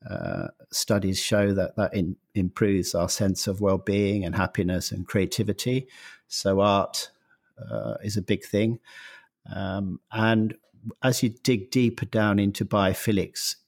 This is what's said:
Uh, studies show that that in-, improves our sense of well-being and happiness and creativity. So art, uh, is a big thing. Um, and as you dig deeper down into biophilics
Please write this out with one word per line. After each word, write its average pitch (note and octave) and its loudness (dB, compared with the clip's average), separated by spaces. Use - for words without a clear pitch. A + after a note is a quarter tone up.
Uh, G1+ -6
studies G2 0
show G2+ 2
that F#2+ 0
that G2+ 0
in-, F#2 -2
improves G2 2
our F2 2
sense G2 0
of G2 -4
well-being G2 2
and E2+ -4
happiness F2+ -2
and F#2 -8
creativity. A2 -2
So G2 0
art, G2 2
uh, - -4
is G#2 -4
a G2+ 0
big G2 -2
thing. A2 0
Um, G2 -6
and A2 2
as B2+ 2
you A#2+ 2
dig - -2
deeper A#2+ 2
down G#2+ 2
into G2+ 0
biophilics G2 0